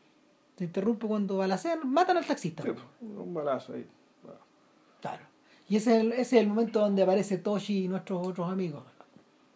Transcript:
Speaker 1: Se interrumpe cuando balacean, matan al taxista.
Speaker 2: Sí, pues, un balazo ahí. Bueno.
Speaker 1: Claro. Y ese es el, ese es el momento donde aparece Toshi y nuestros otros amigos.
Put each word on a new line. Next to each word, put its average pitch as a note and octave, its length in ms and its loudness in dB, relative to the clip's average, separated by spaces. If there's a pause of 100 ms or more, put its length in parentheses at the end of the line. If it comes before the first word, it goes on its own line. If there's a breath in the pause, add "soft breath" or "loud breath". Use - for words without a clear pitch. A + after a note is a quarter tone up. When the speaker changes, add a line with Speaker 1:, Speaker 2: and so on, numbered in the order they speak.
(580 soft breath)
Speaker 1:
Se F3+ 60 -6
interrumpe G3+ 420 -2
cuando G3+ 320 -2
balacean, B3+ 500 -2
matan F4+ 280 4
al E4 100 0
taxista. E3+ 380 -4
Speaker 2:
Sí, B3 80 -2
pues, - 120 -12 (160)
un G3+ 320 -12
balazo C#3 420 -4
ahí. B2 120 -10 (380)
Bueno. - 160 -20 (600)
Speaker 1:
Claro. - 220 -10 (460 soft breath)
Y G3+ 80 2
ese A3 180 4
es A3+ 60 6
el, A3+ 140 2
ese B3 220 2
es A3 60 10
el G#3 60 2
momento G#3+ 320 2
donde G3+ 220 4
aparece F#3+ 360 2
Toshi G3+ 460 -2
y F#3 40 -2
nuestros F3+ 380 -4
otros F3+ 240 -4
amigos. F3 320 -4 (720)